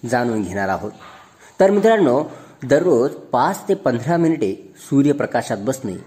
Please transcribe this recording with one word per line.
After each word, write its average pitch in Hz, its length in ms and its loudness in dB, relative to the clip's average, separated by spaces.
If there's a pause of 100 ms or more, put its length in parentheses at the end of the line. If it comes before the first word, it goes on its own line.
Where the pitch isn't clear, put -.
(100)
जाणून 120 320 0
घेणार 95 260 -4
आहोत. 95 240 -4 (680)
तर 190 100 6
मित्रांनो, 202 540 2 (440)
दररोज 143 420 4
पाच - 580 -4
ते 202 60 2
पंधरा 135 420 -2
मिनिटे 156 640 -2
सूर्यप्रकाशात 139 840 0
बसणे 107 320 -6 (140)